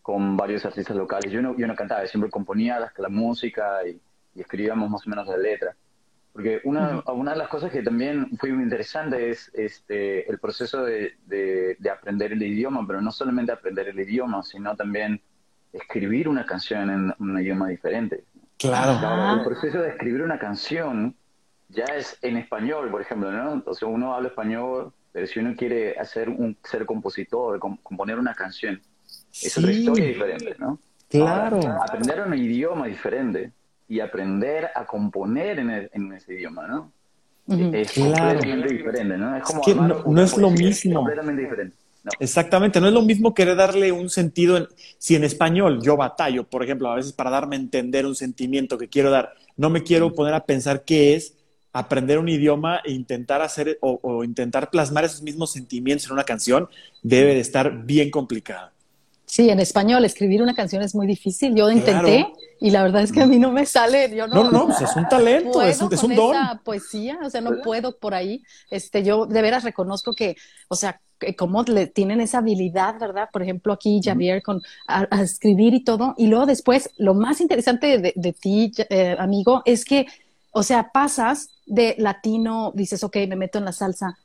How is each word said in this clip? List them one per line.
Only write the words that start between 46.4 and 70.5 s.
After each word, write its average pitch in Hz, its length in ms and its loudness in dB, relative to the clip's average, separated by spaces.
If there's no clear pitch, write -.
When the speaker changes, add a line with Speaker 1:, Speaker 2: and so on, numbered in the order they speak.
Speaker 3:
por 127 160 -4
ejemplo, 127 280 -4
a 117 40 -2
veces 139 180 -6
para 127 180 -4
darme 139 240 -2
a 135 40 -6
entender 131 460 -2
un 139 100 -4
sentimiento 127 600 -4
que 120 120 -8
quiero 139 200 2
dar, 135 240 2
no 156 140 2
me 165 100 2
quiero 165 260 4
Speaker 1:
Ujú. - 80 -2
Speaker 3:
poner 151 200 0
a 156 100 -2
pensar 135 400 0
qué 147 300 6
es, - 200 -10
aprender 131 420 0
un 170 100 -2
idioma 151 560 2
e 143 80 -4
intentar 131 480 -4
hacer, 151 400 -4
o, 127 200 0
o 120 220 -4
intentar 120 460 -4
plasmar 151 340 2
esos 156 180 -4
mismos 151 300 -6
sentimientos 131 560 -4
en 135 60 -8
una 139 100 0
canción 123 460 0
debe 131 300 6
de 131 80 4
estar 131 440 -2
bien 143 240 4
complicado. 113 600 -6
Speaker 2:
Sí, 233 240 6
en 196 100 6
español 214 460 4
escribir 202 360 2
una 240 120 2
canción 196 300 -2
es 202 120 -6
muy 202 100 0
difícil. 208 480 0
Yo 214 140 6
Speaker 3:
Claro. 233 100 6
Speaker 2:
intenté 202 500 6
y 214 80 4
la 196 120 6
verdad 190 200 4
es 214 100 2
que 302 100 4
a 269 40 8
mí 262 140 8
no 254 120 6
me 277 140 2
sale, 254 500 4
yo 226 120 -2
no 220 80 -4
Speaker 3:
No, 208 100 8
no, 247 60 4
no, 247 160 6
pues - 120 2
es - 160 0
un 165 140 0
talento, 254 420 6
Speaker 2:
puedo 247 160 4
Speaker 3:
es 147 140 2
un, 196 120 0
es 151 60 0
Speaker 2:
con 233 120 4
Speaker 3:
un 233 40 2
don. 247 180 6
Speaker 2:
esa 254 300 0
poesía, 220 580 -8
o 277 80 -6
sea, 240 120 -4
no 233 200 -2
puedo 233 360 -4
por 202 160 -6
ahí. 190 300 -4
Este, 196 320 -4
yo 214 220 2
de 220 160 2
veras 233 240 2
reconozco 196 480 -4
que, 196 240 -4